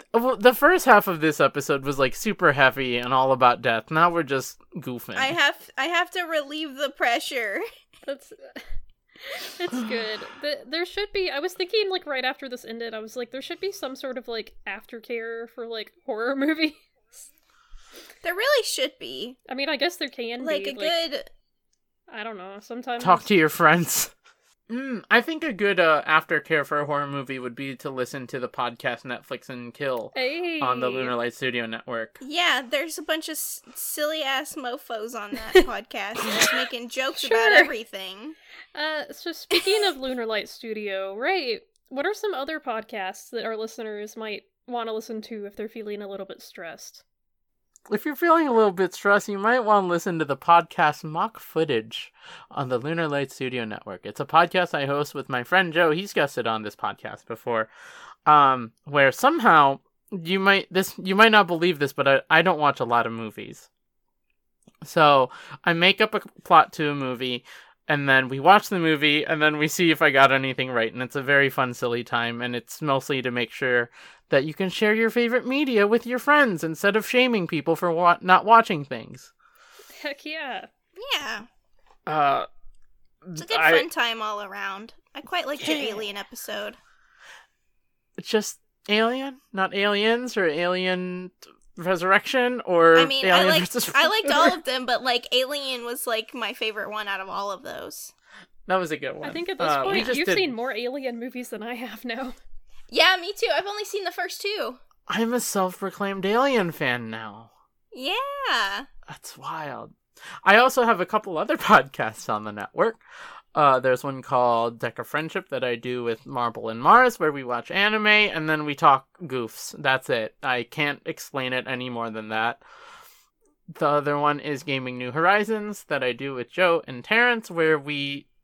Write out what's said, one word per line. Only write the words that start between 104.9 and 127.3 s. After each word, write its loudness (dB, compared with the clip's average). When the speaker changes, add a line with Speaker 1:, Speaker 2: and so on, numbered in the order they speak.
Speaker 1:
I'm -2
a 0
self-proclaimed -4
Alien 2
fan -4
now. -14
Speaker 2:
Yeah. -4
Speaker 1:
That's -18
wild. -12
I 8
also 4
have 2
a 0
couple -2
other -2
<laughs> -12
podcasts 2
on -4
the -8
network. -2
Uh, 4
there's 0
one -8
called 2
Deck -6
of -10
Friendship -6
that -4
I -2
do -6
with -4
Marble -6
and -8
Mars, 6
where 2
we -8
watch -6
anime, 2
and 4
then 0
we -4
talk 6
goofs. -8
That's 0
it. -2
I -2
can't -4
explain -6
it -4
any -6
more -6
than -10
that. -4
The 2
other 2
one 2
is -6
Gaming -6
New -6
Horizons 0
that -4
I 0
do -8
with -8
Joe 2
and -12
Terrence, 0